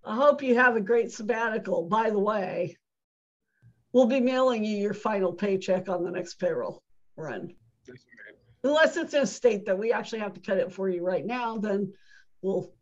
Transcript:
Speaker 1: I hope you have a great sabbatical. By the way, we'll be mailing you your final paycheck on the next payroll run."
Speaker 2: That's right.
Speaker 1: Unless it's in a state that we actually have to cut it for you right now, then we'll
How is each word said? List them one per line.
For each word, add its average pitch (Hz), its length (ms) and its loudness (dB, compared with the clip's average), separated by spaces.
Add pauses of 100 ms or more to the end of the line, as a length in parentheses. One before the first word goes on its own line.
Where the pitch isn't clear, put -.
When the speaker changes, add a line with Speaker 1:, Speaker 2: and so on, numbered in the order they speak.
Speaker 1:
I 214 100 -6
hope 277 300 6
you 247 100 4
have 240 220 4
a 220 40 2
great 233 300 2
sabbatical. 208 760 -2
By 220 220 2
the 208 100 0
way, 185 560 -2 (1160)
we'll 247 140 8
be 262 140 2
mailing 254 440 2
you 214 120 -2
your 202 180 -2
final 196 380 -2
paycheck 190 560 -2
on 175 160 -2
the 175 80 -6
next 170 220 -8
payroll 139 500 -4 (320)
run." 135 360 -10 (360)
Speaker 2:
That's 127 160 -20 (200)
right. - 120 -20 (260)
Speaker 1:
Unless 302 360 4
it's 320 160 -6
in 285 80 4
a 254 40 2
state 208 400 2
that 190 120 0
we 226 140 -2
actually 220 280 -4
have 202 140 -6
to 180 60 -18
cut 196 180 -2
it 180 140 -2
for 190 160 -4
you 175 160 -2
right 180 220 -2
now, 240 320 -4
then 202 340 -2 (500)
we'll 190 400 -4